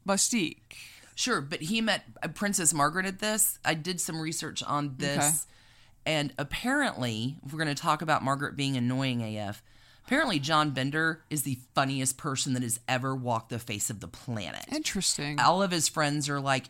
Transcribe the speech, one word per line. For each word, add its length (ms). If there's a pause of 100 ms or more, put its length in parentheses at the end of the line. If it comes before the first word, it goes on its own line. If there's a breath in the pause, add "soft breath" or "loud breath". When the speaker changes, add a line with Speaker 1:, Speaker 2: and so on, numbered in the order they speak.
Speaker 1:
Mystique. 680 (360 loud breath)
Speaker 2:
Sure, 280
but 200
he 200
met, 220 (200)
uh, 40
Princess 460
Margaret 320
at 140
this. 460
I 100
did 260
some 180
research 440
on 340
this. 200
Speaker 1:
Okay. 140 (760 soft breath)
Speaker 2:
And 320
apparently, 960 (100)
if 80
we're 60
gonna 160
talk 260
about 220
Margaret 320
being 200
annoying 460
A 160
F, 240 (460 soft breath)
apparently 320
John 320
Bender 580
is 140
the 160 (160)
funniest 420
person 360
that 100
has 240
ever 280
walked 340
the 100
face 320
of 80
the 80
planet. 640
Speaker 1:
Interesting. 680
Speaker 2:
All 220
of 80
his 180
friends 420
are 100
like, 300